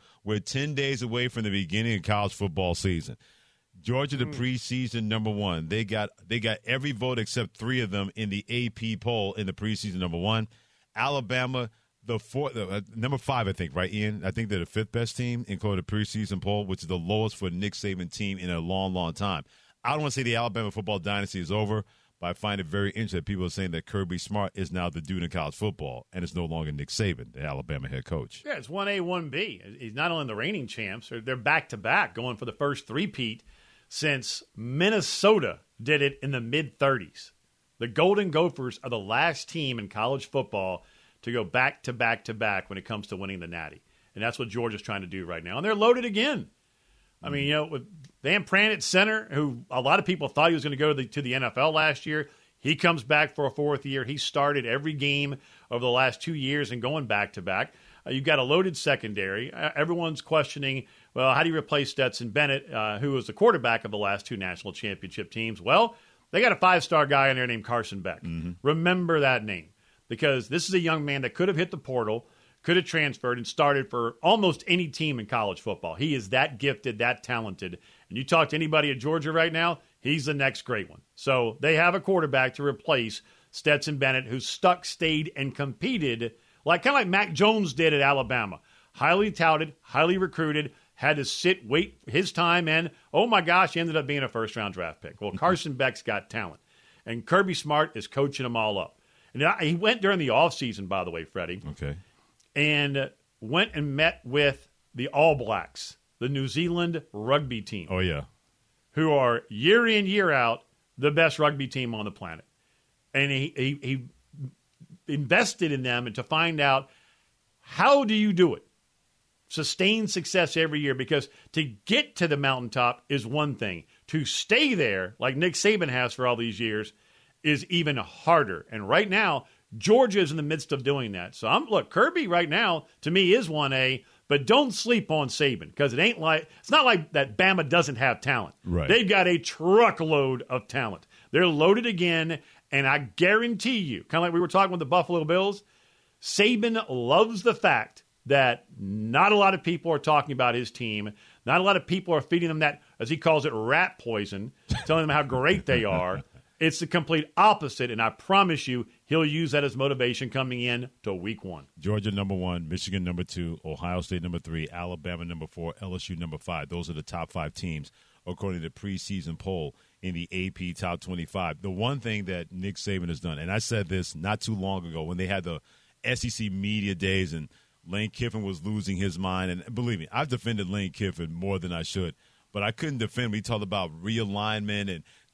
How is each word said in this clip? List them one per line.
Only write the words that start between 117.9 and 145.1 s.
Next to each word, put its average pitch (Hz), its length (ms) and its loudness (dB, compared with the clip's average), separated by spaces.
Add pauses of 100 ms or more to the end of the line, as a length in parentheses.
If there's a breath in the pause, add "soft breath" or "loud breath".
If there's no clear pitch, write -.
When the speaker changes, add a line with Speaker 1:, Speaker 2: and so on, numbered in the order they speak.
Speaker 2:
do 214 100 2
you 214 180 4
do 170 220 6
it? - 80 -10 (840)
Sustain 208 580 0
success 180 500 0
every 160 220 2
year, 143 160 0
because 135 340 0 (240 soft breath)
to 160 120 0
get 196 520 -2
to 170 120 0
the 147 80 2
mountaintop 123 720 0
is 127 180 -2
one 143 300 0
thing. 90 260 -4 (260 soft breath)
To 156 160 -2
stay 254 500 2
there, 101 440 0
like 131 180 0
Nick 170 180 2
Saban 202 340 2
has 123 260 0
for 127 120 -2
all 120 100 4
these 113 240 -4
years, 107 320 -2 (500 soft breath)
is 147 240 2
even 156 300 0
harder. 113 720 2
And 107 180 -8
right 185 200 2
now, 185 380 0 (300 soft breath)
Georgia 208 440 6
is 151 100 2
in 156 60 -4
the 156 60 -2
midst 147 280 -4
of 135 140 -4
doing 131 280 0
that. 90 220 -10
So 110 140 -6
I'm, 214 180 2
look, 208 240 0
Kirby 294 380 2
right 175 200 2
now, 175 380 0 (160 soft breath)
to 151 80 -2
me, 185 240 6
is 226 160 4
one 147 220 0
A, 131 320 2 (240 soft breath)
but 143 180 4
don't 247 260 6
sleep 220 380 0
on 151 180 2
Saban, 117 460 0
'cause 139 180 2
it 123 60 0
ain't 196 220 2
like, 160 280 2 (120 soft breath)
it's - 100 -16
not 294 140 8
like 202 280 4
that 139 240 0
Bama 185 320 4
doesn't 156 280 4
have 123 240 2
talent. 117 340 -2 (100)
Speaker 1:
Right. 85 240 0
Speaker 2:
They've 214 200 4
got 190 180 4
a 175 120 4
truckload 156 1080 4
of 127 200 -4
talent. 110 380 -6 (260 soft breath)
They're 175 140 6
loaded 180 400 6
again, 165 520 0 (320 soft breath)
and 139 160 2
I 143 120 4
guarantee 214 800 2
you, 139 260 -4
kinda 160 160 0
like 170 120 2
we 170 80 2
were 180 80 2
talking 190 220 4
with 180 100 -4
the 151 60 -4
Buffalo 170 380 2